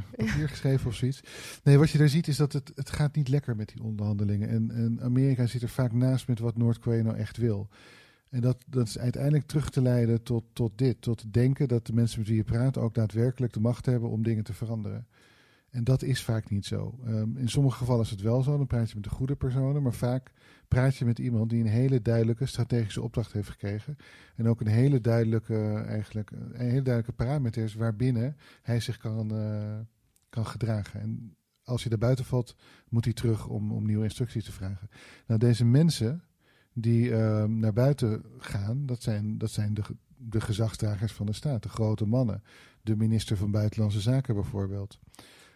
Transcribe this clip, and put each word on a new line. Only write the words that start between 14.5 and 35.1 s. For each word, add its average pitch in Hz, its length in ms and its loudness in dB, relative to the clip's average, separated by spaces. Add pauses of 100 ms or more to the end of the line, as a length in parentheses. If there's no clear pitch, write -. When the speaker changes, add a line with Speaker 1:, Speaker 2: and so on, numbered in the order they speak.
Speaker 1:
veranderen. 110 540 -8 (640)
En 117 140 -4
dat 131 200 4
is 127 200 0
vaak 110 260 -2
niet 101 160 -2
zo. 107 400 -6
Ehm, 110 320 -2
in 127 120 -2
sommige 135 280 2
gevallen 120 260 0
is 104 60 -4
het 98 120 -10
wel 113 220 2
zo, 147 140 0
dan 139 100 0
praat 117 220 0
je - 60 -14
met 104 80 -8
de - 60 -8
goede 131 260 -4
personen, 135 480 -2
maar 120 100 0
vaak 127 380 -4 (360)
praat 131 280 4
je 123 100 -2
met 117 140 2
iemand 117 300 0
die 117 120 2
een 113 80 2
hele 127 320 4
duidelijke 117 440 2
strategische 117 560 -2
opdracht 117 320 -4
heeft 101 160 -4
gekregen. 107 480 -8 (380)
En 113 120 0
ook 117 140 2
een 110 60 0
hele 123 340 4
duidelijke, 110 840 0
eigenlijk, 107 440 -6
een 117 280 -12
hele 123 220 0
duidelijke 120 300 0 (120)
parameter 120 400 -2
is 107 100 -4
waarbinnen 117 640 0 (240)
hij 117 180 -2
zich 113 180 -6
kan, 110 380 -4
eh, 107 420 -4 (520)
kan 113 160 -4
gedragen. 104 560 -4
En 110 340 -10 (280)
als 120 180 -4
hij - 80 -4
daar 110 100 0
buiten 127 260 2
valt, 123 300 -2 (340)
moet 117 160 2
hij 113 80 0
terug 110 340 0
om, 107 240 -4
om 107 140 -2
nieuwe 107 180 2
instructies 110 420 -4
te - 60 -14
vragen. 98 380 -10 (380)